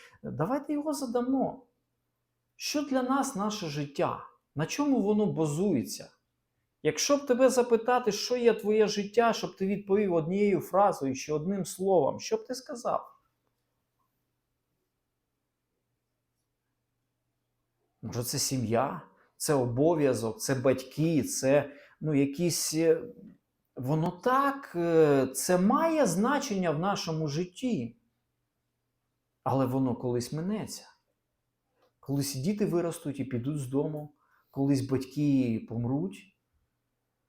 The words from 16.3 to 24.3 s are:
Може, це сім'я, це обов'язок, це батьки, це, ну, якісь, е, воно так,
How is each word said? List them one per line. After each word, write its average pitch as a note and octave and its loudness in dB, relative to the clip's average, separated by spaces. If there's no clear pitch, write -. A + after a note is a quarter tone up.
Може, A#2 -6
це C3+ -4
сім'я, B2+ -2
це - 0
обов'язок, B2+ 2
це C#3 0
батьки, C3+ 0
це, C3+ 2
ну, D#3 -2
якісь, C#3+ 0
е, D#3+ 4
воно D#3 -2
так, C4+ -2